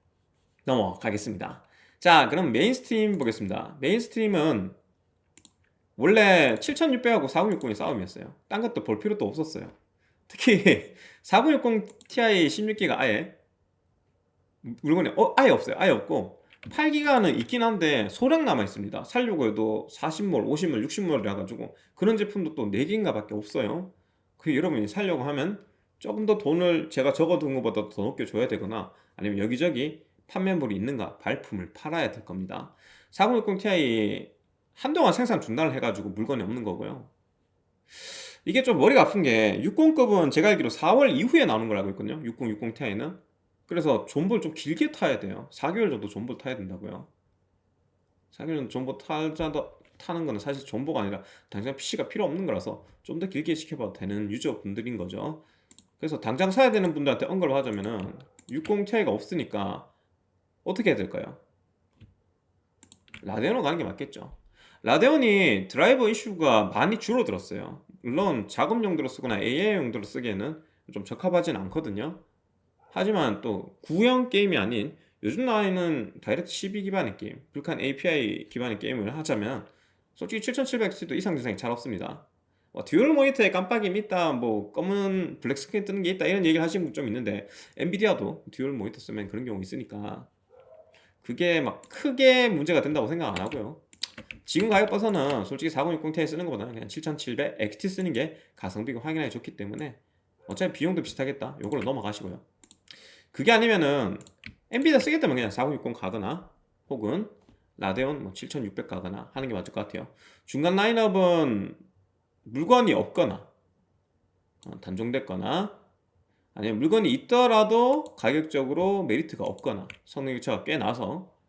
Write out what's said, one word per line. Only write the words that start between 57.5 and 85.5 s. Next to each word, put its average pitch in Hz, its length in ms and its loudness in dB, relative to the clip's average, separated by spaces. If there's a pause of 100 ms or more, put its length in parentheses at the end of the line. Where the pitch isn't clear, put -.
하자면은 107 580 -2 (380)
육십 190 360 -2
Ti가 196 260 2
없으니까 107 760 -6 (760)
어떻게 185 260 0
해야 127 60 2
될까요? - 420 -8 (1800)
라데온으로 139 400 0
가는 156 160 0
게 147 60 -4
맞겠죠. - 520 -12 (460)
라데온이 196 880 4
드라이버 214 400 4
이슈가 160 560 4
많이 143 340 2
줄어들었어요. 98 880 -4 (180)
물론 131 460 0
작업 196 340 0
용도로 156 260 0
쓰거나 120 300 -4
에이아이 151 380 0
용도로 120 260 -4
쓰기에는 120 580 -6 (320)
좀 101 120 -8
적합하진 175 500 0
않거든요. 107 720 -6 (680)
하지만 180 480 0
또 104 420 -6
구형 247 480 2
게임이 196 260 2
아닌 113 400 -2 (260)
요즘 165 220 -2
나이는 185 800 0
다이렉트 131 280 -2
씨비 202 320 -6
기반의 185 340 -2
게임, - 260 -12 (100)
불칸 143 280 -6
에이피아이 139 680 -2
기반의 120 300 -6
게임을 113 380 -4
하자면 127 500 -4 (480)
솔직히 220 280 -6
칠천칠백 240 500 -2
X도 - 220 -8
이상 185 220 -2
저상이 127 200 -4
잘 117 140 -6
없습니다. 117 560 -8 (460)
뭐, - 120 -10
듀얼 240 280 4
모니터에 269 380 4
깜빡임이 190 500 -2
있다, 175 320 0
뭐, 117 400 -2
검은 190 680 -2
블랙 139 180 -2